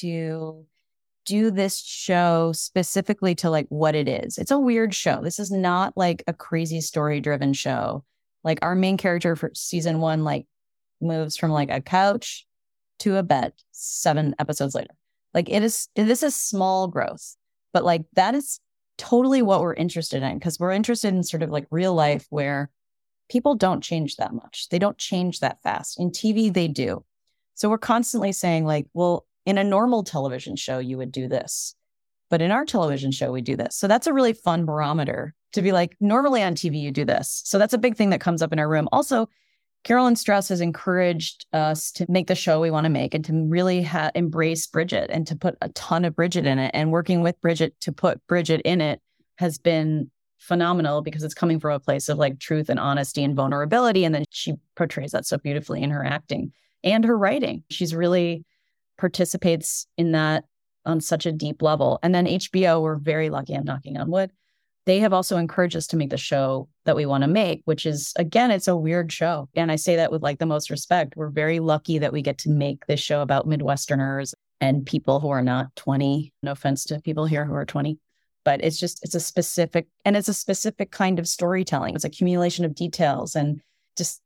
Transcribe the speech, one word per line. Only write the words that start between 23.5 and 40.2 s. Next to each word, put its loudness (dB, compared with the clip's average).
don't 2
change -4
that -6
much. -12
They 0
don't 0
change -4
that -4
fast. -6
In -2
T 0
V, 2
they 2
do. -4
So 0
we're 2
constantly 0
saying, 0
like, 0
"Well, 0
in 2
a 2
normal 2
television -6
show, -6
you -6
would -8
do -6
this. -6
But 2
in 2
our 0
television 0
show, -2
we -4
do -4
this." -4
So 0
that's 4
a 2
really 4
fun 0
barometer -2
to 0
be 2
like, 2
"Normally 4
on 0
T -2
V, -2
you -4
do -2
this." -2
So 2
that's 4
a 2
big 0
thing 4
that 2
comes 0
up 0
in 2
our 2
room. 2
Also, 2
Carolyn 4
Strauss 2